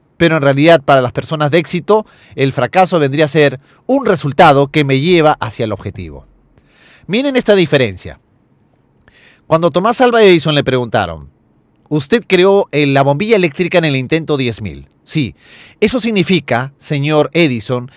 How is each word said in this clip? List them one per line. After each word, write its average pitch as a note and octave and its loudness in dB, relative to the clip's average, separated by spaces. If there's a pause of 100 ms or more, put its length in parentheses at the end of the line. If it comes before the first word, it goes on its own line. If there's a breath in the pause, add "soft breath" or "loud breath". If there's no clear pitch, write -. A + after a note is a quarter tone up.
(180)
pero E3 2
en D3+ -2
realidad C#3+ 4
para C#3 2
las B2 -2
personas D3+ -4
de D#3 2
éxito, G#3 -2 (300 soft breath)
el C3+ -2
fracaso E3+ 0
vendría C#3+ 0
a D3 0
ser C#3 0 (280 soft breath)
un C4 0
resultado D3 4
que D3+ 0
me C3+ 0
lleva D#3 2
hacia A2 -8
el A2 -4
objetivo. F2 -12 (840 soft breath)
Miren C4 -2
esta G#3+ 2
diferencia. B2+ -2 (1300 soft breath)
Cuando E3 0
Tomás G3+ -2
Alva A#3+ 2
Edison E3+ 4
le C#3+ 0
preguntaron, G#2 -4 (580)
usted D#3 -2
creó, F#3+ 2
eh, D3 0
la C#3 2
bombilla D3 0
eléctrica F3+ 0
en E3 0
el C#3+ -2
intento D3 -4
diez A#2+ -4
mil. C#2+ -12 (160)
Sí. B2 -6 (440 loud breath)
Eso A#3 0
significa, E3+ -2
señor D3 -2
Edison, B2+ -2